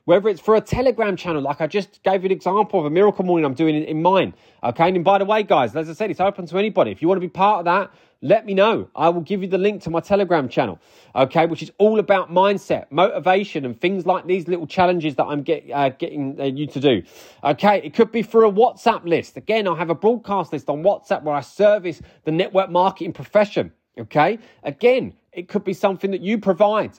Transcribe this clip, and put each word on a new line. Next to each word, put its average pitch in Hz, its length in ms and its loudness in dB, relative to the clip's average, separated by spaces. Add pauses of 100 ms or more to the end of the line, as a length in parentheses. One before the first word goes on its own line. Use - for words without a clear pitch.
Whether 190 240 4
it's 180 100 -4
for 220 160 2
a 208 60 2
Telegram 220 540 -2
channel, 160 260 -4
like 139 180 -4
I 160 60 -2
just 190 360 -6
gave 190 200 0
you 185 40 -2
an 190 60 2
example 190 480 0
of 151 60 -2
a 147 40 -2
miracle 190 360 2
morning 175 180 2
I'm 135 100 -2
doing 156 220 0
in, 156 80 -2
in 156 160 -6
mine, 170 320 2 (320)
okay? 139 240 0
And 185 160 0
by 196 140 4
the 196 80 -2
way, 214 160 0
guys, 139 340 2
as 160 140 -6
I - 20 -10
said, 208 180 -6
it's 165 80 -8
open 190 280 -2
to 156 100 -6
anybody. 190 360 0
If 95 100 -14
you 160 60 2
wanna 190 120 2
be 180 80 -6
part 196 300 2
of - 80 -6
that, 180 260 0 (280)
let 214 260 2
me 202 80 -4
know. 190 420 2
I 160 140 2
will 175 100 0
give 185 220 -4
you 196 60 -6
the 185 100 -2
link 202 240 -2
to 165 80 -8
my 165 100 -2
Telegram 175 480 0
channel, 113 320 -4 (340)
okay, 160 320 2
which 165 160 -4
is - 160 -14
all 214 200 4
about 190 320 0
mindset, 180 600 0
motivation, 180 720 0
and 120 160 -8
things 180 260 -2
like 180 200 0
these 175 220 -2
little 170 180 -4
challenges 175 500 0
that 151 80 0
I'm 147 180 -6
get-, 147 300 -4
uh, 139 180 0
getting, 139 500 -8
uh, 139 40 -6
you 139 220 -4
to 143 140 -10
do. 131 220 2 (420)
Okay, 190 400 2
it 151 100 -14
could 226 160 2
be 233 120 -4
through 226 260 4
a 208 40 -2
WhatsApp 220 520 0
list. 165 320 -2
Again, 208 320 -2
I 165 80 -2
have 165 140 -4
a 165 40 0
broadcast 202 580 -2
list 151 160 -8
on 151 140 -4
WhatsApp 151 400 -2
where 147 120 -4
I 143 60 -4
service 190 640 0 (220)
the 156 80 -4
network 190 380 0
marketing 180 420 0
profession, 202 600 0 (260)
okay? 151 400 0 (260)
Again, 214 500 0 (180)
it 180 160 -14
could 202 140 -4
be 196 100 -4
something 196 380 -2
that 185 100 -6
you 208 180 -2
provide, 202 600 0